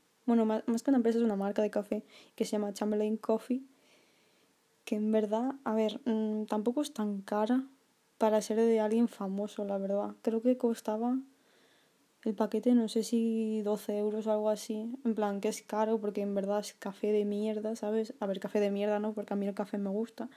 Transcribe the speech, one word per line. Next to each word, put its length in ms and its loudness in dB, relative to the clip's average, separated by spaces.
Bueno, 180 6
ma-, 220 0
más 160 0
que 80 2
una 80 6
empresa, 200 4
es 60 2
una 120 0
marca 260 0
de 80 2
café 340 -4
que 100 -2
se 80 -6
llama 220 0
Chamberlain 420 0
Coffee. 460 -2
Que 120 -4
en 140 0
verdad, 440 0
a 100 -2
ver, 300 0
mm, 420 0
tampoco 360 0
es 100 -8
tan 300 -4
cara 420 0
para 240 4
ser 160 -2
de 200 6
alguien 300 2
famoso, 560 -6
la 140 -2
verdad. 440 -2
Creo 200 0
que 160 4
costaba 580 0
el 100 0
paquete, 400 2
no 140 4
sé 140 0
si 600 0
doce 360 -2
euros 280 -2
o 60 2
algo 160 2
así. 460 -4
En 100 2
plan, 260 0
que 80 0
es 140 -4
caro 380 0
porque 220 -4
en 120 -2
verdad 260 0
es 120 -8
café 380 -4
de 140 4
mierda, 500 -2
¿sabes? 460 -2
A 60 -2
ver, 120 -2
café 220 0
de 100 2
mierda, 300 0
¿no? 120 -2
Porque 220 -6
a 20 0
mí 100 0
el 80 -2
café 240 -4
me 120 -2
gusta. 460 -4